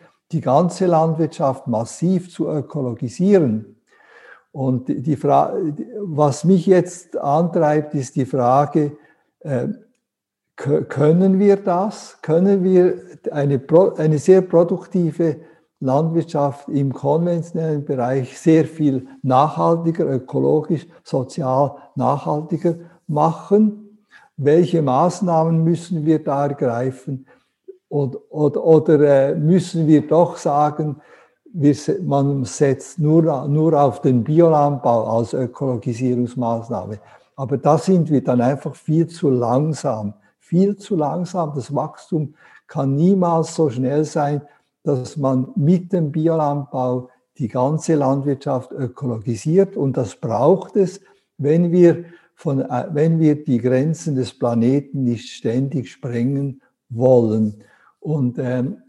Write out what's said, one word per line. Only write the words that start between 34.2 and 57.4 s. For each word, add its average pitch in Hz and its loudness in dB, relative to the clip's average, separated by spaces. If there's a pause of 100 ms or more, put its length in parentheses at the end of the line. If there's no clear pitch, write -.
Biolandbau 143 2
als 117 -2
Ökologisierungsmaßnahme? 120 -4 (360)
Aber 135 -4
da 147 2
sind 165 2
wir 135 2
dann 123 2
einfach 135 -2
viel 160 0
zu 170 -4
langsam, 123 -2 (260)
viel 196 0
zu 202 -6
langsam. 160 -4
Das 143 -8
Wachstum 151 -6 (320)
kann 139 -2
niemals 170 2
so 160 2
schnell 131 -2
sein, 147 -2 (420)
dass 127 -4
man 131 0
mit 175 0
dem 165 -2
Biolandbau 143 -2 (280)
die 127 -4
ganze 147 0
Landwirtschaft 139 -2
ökologisiert. 127 -2
Und 135 -2
das 123 -4
braucht 131 0
es, 196 0 (360)
wenn 165 0
wir 170 4 (300)
von, 135 -4
äh, 127 -4
wenn 160 2
wir 151 2
die 127 0
Grenzen 135 -2
des 131 -4
Planeten 127 0
nicht 120 -4
ständig 131 -4
sprengen 135 -6 (280)
wollen. 113 2 (360)